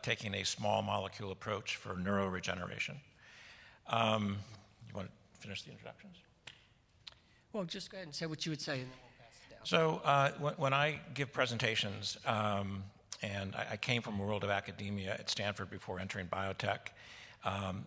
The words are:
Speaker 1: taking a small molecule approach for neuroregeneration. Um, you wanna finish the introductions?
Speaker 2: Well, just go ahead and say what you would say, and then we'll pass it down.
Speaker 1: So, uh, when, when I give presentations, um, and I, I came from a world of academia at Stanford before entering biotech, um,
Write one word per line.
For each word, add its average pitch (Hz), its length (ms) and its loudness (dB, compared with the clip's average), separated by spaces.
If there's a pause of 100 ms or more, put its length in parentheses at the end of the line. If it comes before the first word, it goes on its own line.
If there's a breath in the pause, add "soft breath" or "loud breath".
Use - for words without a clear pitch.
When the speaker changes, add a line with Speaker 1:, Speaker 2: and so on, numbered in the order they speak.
Speaker 1:
taking 110 320 0
a 98 80 -2
small 104 400 2
molecule 101 480 -2
approach - 460 -4
for 95 180 -6
neuroregeneration. 92 1000 0 (920 loud breath)
Um, 107 500 4 (500 loud breath)
you 107 60 -14
wanna 95 160 -6 (300)
finish 98 240 -8
the - 80 -16
introductions? 170 460 -16 (1300 loud breath)
Speaker 2:
Well, 208 120 0
just 170 260 -6
go - 60 -14
ahead 190 100 -8
and 147 80 -10
say 165 140 -2
what 156 180 -2
you 160 60 2
would 143 100 -2
say, 151 120 0
and 127 100 0
then 127 180 -10
we'll - 240 -20
pass - 160 -20
it - 80 -20
down. - 160 -14
Speaker 1:
So, 160 420 4
uh, 139 300 8
when, 147 160 0
when 135 180 2
I 143 280 4 (160)
give 139 180 -2
presentations, 110 840 2 (120)
um, 101 560 2 (400)
and 98 320 -2
I, - 160 -2
I 107 60 -4
came 120 260 2
from 104 160 -4
a 98 40 0
world 101 200 0
of 101 80 4
academia 98 600 -2
at - 180 -4
Stanford 98 400 -2
before 92 280 -6
entering 98 280 -4
biotech, 98 640 -2 (540 loud breath)
um, 98 440 -2